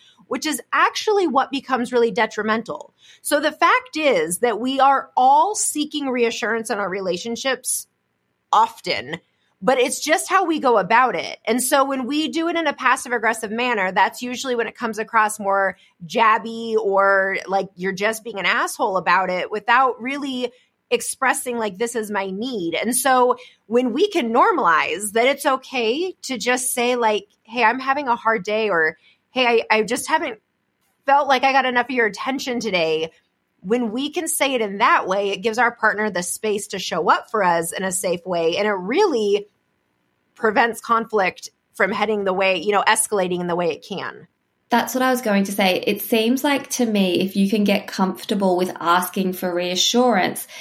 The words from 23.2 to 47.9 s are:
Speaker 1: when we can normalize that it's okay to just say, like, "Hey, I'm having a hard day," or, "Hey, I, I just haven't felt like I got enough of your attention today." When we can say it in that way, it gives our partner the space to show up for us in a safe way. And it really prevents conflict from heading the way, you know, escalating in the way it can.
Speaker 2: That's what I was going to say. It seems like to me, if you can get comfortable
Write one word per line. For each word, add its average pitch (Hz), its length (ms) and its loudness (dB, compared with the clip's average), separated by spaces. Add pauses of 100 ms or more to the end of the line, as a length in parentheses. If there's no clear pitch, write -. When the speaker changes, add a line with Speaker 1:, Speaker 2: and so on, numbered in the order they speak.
Speaker 1:
when 233 300 0
we 370 140 2
can 240 260 -2
normalize 208 800 2
that 233 160 4
it's 285 180 -2
okay 262 760 -2
to 262 140 -6
just 247 380 -2
say, 247 220 0
like, 214 280 0 (200)
"Hey, 233 200 -2
I'm 240 160 2
having 269 260 -2
a 240 100 0
hard 226 280 -2
day," 214 240 0
or, 165 300 0 (320)
"Hey, 254 160 0 (240)
I, 220 80 4
I 220 40 2
just 220 260 -4
haven't 320 320 -2 (640)
felt 277 200 4
like 262 160 2
I 269 100 2
got 262 120 2
enough 247 220 0
of 277 60 -8
your 233 140 2
attention 254 540 -4
today." 165 520 -2 (480)
When 226 320 -2
we 277 180 -4
can 320 180 -4
say 277 240 0
it 247 80 0
in 202 180 -4
that 254 280 2
way, 202 240 0
it 190 80 -6
gives 214 180 -2
our 240 180 2
partner 214 360 0
the 180 120 -4
space 202 460 -4
to 196 100 -8
show 180 300 -2
up - 220 0
for 214 120 0
us 170 300 0
in 190 100 -6
a 190 80 -2
safe 180 360 -4
way. 170 320 0
And 208 100 0
it 208 40 0
really 208 720 0 (880)
prevents 226 460 0
conflict 214 680 -2 (240)
from 196 200 0
heading 208 320 -2
the 190 100 0
way, 190 240 2
you 202 140 -2
know, 196 100 4
escalating 190 580 0
in 175 60 -4
the 175 80 -2
way 175 160 0
it - 180 -8
can. 147 380 -10 (420)
Speaker 2:
That's 233 240 0
what 254 100 -2
I 262 100 2
was 247 100 -2
going 196 220 2
to 196 80 -6
say. 185 340 0
It 202 160 -2
seems 233 400 0
like 277 280 0
to 247 140 0
me, 196 360 2
if 190 160 -2
you 196 120 2
can 208 140 2
get 196 240 2
comfortable 190 720 0